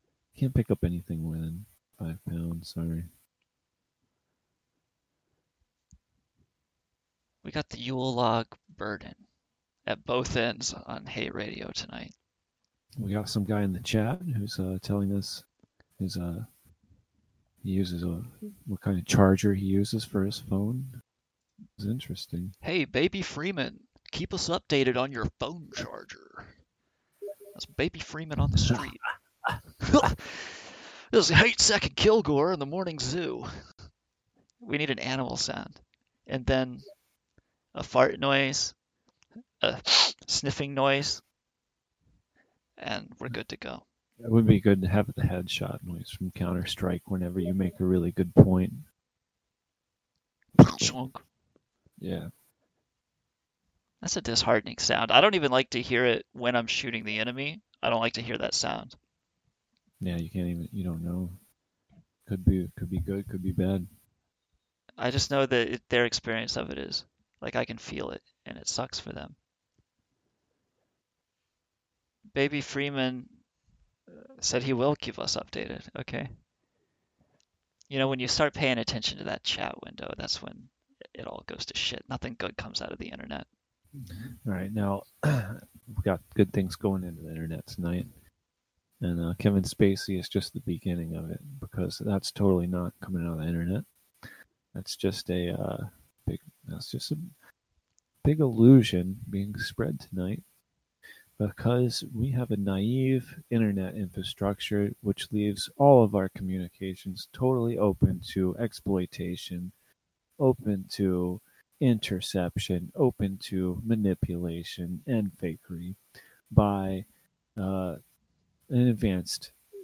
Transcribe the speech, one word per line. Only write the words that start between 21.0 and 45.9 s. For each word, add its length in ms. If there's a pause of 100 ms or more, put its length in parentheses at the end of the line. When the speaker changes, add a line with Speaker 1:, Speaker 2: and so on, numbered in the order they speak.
Speaker 1:
It's 100
interesting. 720
Speaker 2:
Hey, 260
Baby 360
Freeman, 580 (320)
keep 220
us 160
updated 480
on 140
your 140 (140)
phone 340
charger. 720 (1080)
That's 120
Baby 340
Freeman 400
on 120
the 60
street. 420 (920)
Speaker 1:
<laughs> 300
Speaker 2:
<laughs> 0 (920)
This 220
is 60
Hate 240
Second 340
Kilgore 560
in 80
the 60
morning 340
zoo. 460 (1120)
We 180
need 120
an 100
animal 380
sound. 420 (480)
And 180
then 360 (920)
a 80
fart 380
noise, 540 (880)
a 200 (460)
sniffing 460
noise, 480 (1600)
and 320 (100)
we're 100
good 180
to 100
go. 280 (360)
Speaker 1:
It 80
would 160
be 140
good 220
to 80
have 260
the 60
headshot 600
noise 280